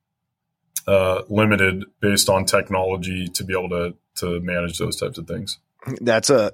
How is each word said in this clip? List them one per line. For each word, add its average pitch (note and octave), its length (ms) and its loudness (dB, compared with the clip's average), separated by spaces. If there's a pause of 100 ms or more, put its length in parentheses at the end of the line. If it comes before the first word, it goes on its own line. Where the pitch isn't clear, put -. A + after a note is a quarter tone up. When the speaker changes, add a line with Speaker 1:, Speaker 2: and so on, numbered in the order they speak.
(880)
Speaker 1:
uh, F#2+ 420 2
limited G2+ 560 2 (160)
based G2+ 280 2
on F#2+ 160 4
technology F#2 840 -2
to F2 160 -8
be F#2+ 120 -4
able F2+ 120 -4
to, F2 260 -4 (220)
to F2 240 -4
manage F2 380 -4
those F2 180 -4
types - 200 -6
of E2 120 -12
things. F#2 300 -8 (420)
Speaker 2:
That's A2+ 280 2
a, B2 260 4